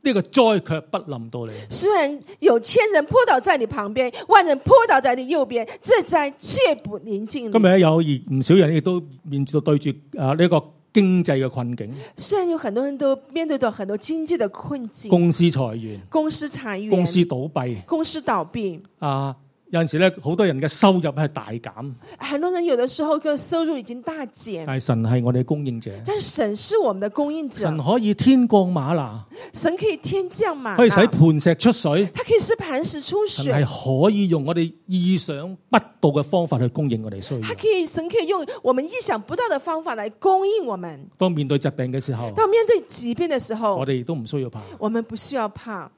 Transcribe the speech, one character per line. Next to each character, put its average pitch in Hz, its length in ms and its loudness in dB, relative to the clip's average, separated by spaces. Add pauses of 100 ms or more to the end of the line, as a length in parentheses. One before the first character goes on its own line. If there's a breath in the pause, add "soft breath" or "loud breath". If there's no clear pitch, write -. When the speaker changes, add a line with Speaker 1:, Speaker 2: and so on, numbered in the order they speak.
Speaker 1:
呢 262 80 2
個 196 80 2
災 220 400 4
卻 160 200 -6
不 - 180 -8
臨 127 300 -10
到 120 160 -8
你。 110 60 -10 (180)
Speaker 2:
虽 403 240 0
然 294 260 0 (200 loud breath)
有 247 200 4
千 427 240 2 (100)
人 302 120 4
扑 - 100 -2 (120)
倒 277 120 4
在 339 180 2
你 240 80 0
旁 214 260 -6
边， 247 200 -2 (160 loud breath)
万 392 180 8
人 285 140 2
扑 - 120 2 (160)
倒 262 140 4
在 247 140 2
你 254 120 -8
右 285 180 0
边， 226 220 -4 (140)
这 453 220 4
灾 294 360 0
却 494 340 2 (100)
不 202 160 -8
临 208 260 -6
近 247 200 -8
你。 214 60 -6
Speaker 1:
今 220 100 6
日 - 40 6
呢， 185 140 8
有 160 180 6
唔 135 440 0
少 - 140 4
人 165 200 6
亦 156 40 4
都 180 220 -2 (220)
面 139 200 -4
對 147 360 0
住， 143 100 -4 (280)
啊， 139 160 0
呢 170 140 4
個 165 160 2 (300)
經 185 300 4
濟 135 220 0
嘅 127 40 -2
困 120 260 -6
境。 107 160 -10 (240 loud breath)
Speaker 2:
虽 - 220 -4
然 359 100 0
有 330 100 -2
很 226 160 -6
多 247 120 -2
人 277 120 -6
都 269 200 0 (160)
面 330 140 -2
对 302 100 -2
到 240 140 0
很 208 160 -8
多 202 100 -4
经 320 280 -6
济 330 120 -2
的 220 120 0
困 254 420 -10
境， - 180 -14
Speaker 1:
公 175 220 4
司 170 180 2
裁 127 260 -2
員， 110 240 -10 (100)
Speaker 2:
公 311 200 0
司 311 180 -6
裁 220 300 -8
员， 214 120 -8
Speaker 1:
公 185 160 4
司 170 200 2
倒 135 120 -6
閉。 127 380 -4 (100)
Speaker 2:
公 320 200 -2
司 320 160 -8
倒 214 220 -2
闭。 180 360 -8 (200)
Speaker 1:
啊， 139 360 -4 (360)
有 170 100 0
陣 165 100 0
時 151 80 -2
呢， 185 120 4 (100)
好 151 140 -2
多 214 100 2
人 139 160 0
嘅 156 60 -2
收 196 260 6
入 180 80 2
係 151 260 -2
大 107 220 -8
減。 117 420 -10 (280 loud breath)
Speaker 2:
很 285 200 -6
多 359 120 0
人 349 120 -2
有 294 140 2
的 247 100 0
時 302 160 -4
候 302 160 0
嘅 302 160 -2
收 330 300 -2
入 311 100 -2
已 254 60 -8
經 240 200 -12
大 311 260 -8
減。 190 380 -10
Speaker 1:
但 135 140 -4
係 - 40 -8
神 113 200 0
係 120 200 2
我 123 100 0
哋 123 60 2
嘅 127 40 0
供 147 220 -4
應 117 160 -6
者。 107 100 -12 (140)
Speaker 2:
但 403 160 -4
神 214 340 -2
是 381 220 -2
我 277 160 2
們 190 60 -6
的 208 100 -4
供 294 240 -4
應 311 160 -8
者。 214 120 -10
Speaker 1:
神 156 220 -2
可 196 160 2
以 208 140 0
天 247 340 4
降 196 200 2
嗎 165 260 -2
哪。 120 320 -6 (280 loud breath)
Speaker 2:
神 339 220 -2
可 415 120 -2
以 349 100 -2
天 381 320 -6
降 359 260 -2
嗎 247 160 -8
哪。 190 60 -2
Speaker 1:
可 240 80 6
以 226 40 8
使 202 180 6
磐 156 320 4
石 165 160 2
出 233 160 2
水。 170 420 0
Speaker 2:
他 494 100 -6
可 466 120 2
以 427 40 6
使 453 160 0
磐 320 300 -6
石 302 160 -4
出 415 260 -2
水。 139 180 -4
Speaker 1:
神 143 80 0
係 135 520 0
可 214 60 6
以 202 180 0
用 156 160 0
我 160 80 -2
哋 165 180 0 (140)
意 185 320 0
想 160 400 -8 (120)
不 240 100 0 (200)
到 160 120 4
嘅 143 120 0
方 175 220 0
法 135 140 -2
去 123 80 0
供 147 220 -2
應 110 140 -2
我 107 80 -10
哋 98 80 -12
需 101 140 -10
要。 120 80 -6
Speaker 2:
他 110 140 -6
可 - 120 -2
以， 370 200 2
神 330 200 -6
可 440 120 0
以 330 80 -2
用 349 180 -2 (160 loud breath)
我 247 100 2
們 262 140 0
意 349 60 -10 (100)
想 247 180 -4
不 233 160 -10
到 480 140 -2
的 285 100 0
方 320 240 -6
法 320 120 -6
來 214 160 -6
供 381 360 2
應 403 200 0
我 202 100 -6
們。 165 400 -14
Speaker 1:
當 185 140 2
面 147 160 -2
對 143 100 0
疾 143 140 -2
病 127 200 -6
嘅 135 80 -4
時 131 160 -6
候， 113 200 -8
Speaker 2:
當 440 120 2
面 453 200 2
對 427 200 4
疾 233 280 -6
病 349 120 -2
的 285 120 -2
時 - 160 -6
候， 220 220 0
Speaker 1:
我 131 80 -2
哋 127 200 -4
都 170 80 -6
唔 123 120 -8
需 139 160 -6
要 123 80 -6
怕。 107 120 -14 (160)
Speaker 2:
我 214 100 -4
們 226 160 -2
不 226 120 -12
需 269 200 -8
要 262 140 -2
怕。 196 480 -14